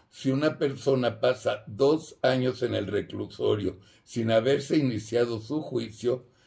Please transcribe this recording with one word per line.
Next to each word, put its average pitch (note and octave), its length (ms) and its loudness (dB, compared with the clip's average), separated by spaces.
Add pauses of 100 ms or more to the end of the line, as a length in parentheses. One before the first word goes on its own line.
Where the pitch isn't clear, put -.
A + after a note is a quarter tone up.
si - 220 -4
una D3+ 280 0
persona C3 640 0
pasa B2 460 0
dos C#3 560 2
años B2+ 400 2
en G#2 120 0
el G2+ 120 -2
reclusorio G2+ 920 -2 (240)
sin A2+ 280 -2
haberse C3+ 480 2
iniciado A#2 640 0
su D3 180 -4
juicio, A#2+ 640 -4 (200)